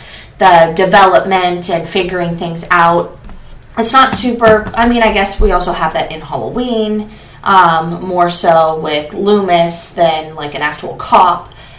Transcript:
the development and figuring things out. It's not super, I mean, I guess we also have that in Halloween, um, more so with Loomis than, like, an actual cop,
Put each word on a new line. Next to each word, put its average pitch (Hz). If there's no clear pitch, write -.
the 170
development 185
and 170
figuring 175
things 170
out. 170
It's 233
not 262
super, 220
I 233
mean, 240
I 208
guess 196
we 208
also 175
have 160
that 160
in 160
Halloween, 214
um, 170
more 180
so 165
with 151
Loomis 190
than, 160
like, 147
an 139
actual 160
cop, -